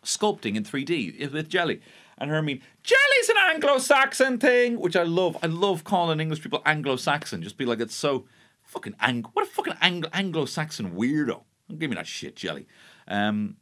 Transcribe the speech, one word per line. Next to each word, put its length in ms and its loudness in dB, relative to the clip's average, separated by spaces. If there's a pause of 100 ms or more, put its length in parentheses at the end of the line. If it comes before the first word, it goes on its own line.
sculpting 540 -2
in 80 -4
three 200 -6
D 460 -4
with 200 -6
jelly. 300 0 (380)
And 120 -6
Hermine, 320 -2 (200)
"Jelly's 460 4
an 100 4
Anglo-Saxon 1000 4
thing," 420 4
which 160 0
I 60 4
love. 400 2
I 60 -2
love 360 0
calling 360 2
English 200 -2
people 240 -4
Anglo-Saxon. 800 0
Just 160 -12
be 80 -2
like, 140 0
"It's 140 -4
so 320 -2 (360)
fucking 380 -14
Ang-, 240 2 (100)
what 120 2
a 40 -16
fucking 320 -4
Ang-, 320 2
Anglo-Saxon 800 -4
weirdo. 500 0 (260)
Don't 100 -12
give 120 -4
me 60 -4
that 100 -8
shit, 300 -12
jelly." 300 -8 (400)
Um, 560 -2